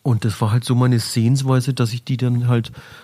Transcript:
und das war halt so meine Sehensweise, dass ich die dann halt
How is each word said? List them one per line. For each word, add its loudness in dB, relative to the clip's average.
und 0
das -4
war 0
halt 2
so 0
meine 4
Sehensweise, 0
dass -2
ich -8
die -4
dann 0
halt 0